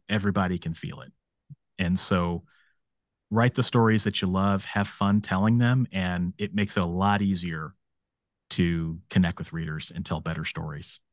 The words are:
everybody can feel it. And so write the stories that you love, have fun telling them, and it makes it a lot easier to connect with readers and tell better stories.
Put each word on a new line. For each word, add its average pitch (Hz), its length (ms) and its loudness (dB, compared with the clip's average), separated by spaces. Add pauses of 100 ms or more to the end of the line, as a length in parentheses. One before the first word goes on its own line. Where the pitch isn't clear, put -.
everybody 98 480 0
can 82 160 -6
feel - 260 -10
it. - 140 -20 (640)
And 92 180 2
so 87 460 0 (880)
write 117 240 4
the 123 80 2
stories 110 400 4
that - 180 -2
you 98 60 0
love, 98 380 2
have 101 220 -2
fun 101 340 2
telling 113 380 2
them, 123 340 2
and 90 440 -2
it 101 160 -4
makes 101 220 0
it 95 80 2
a - 20 2
lot 98 360 2
easier 85 520 -2 (800)
to 82 480 0 (100)
connect 90 300 2
with - 140 -10
readers 80 420 -6
and - 100 -6
tell 78 140 -4
better 78 260 -6
stories. 76 540 -10 (140)